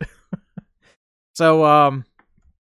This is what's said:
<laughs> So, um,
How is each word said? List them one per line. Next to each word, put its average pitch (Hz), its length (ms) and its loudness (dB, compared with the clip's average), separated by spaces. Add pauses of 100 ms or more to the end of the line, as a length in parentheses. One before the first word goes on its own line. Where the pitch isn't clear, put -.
<laughs> 160 40 -12 (1300)
So, 160 280 0
um, 147 400 0 (760)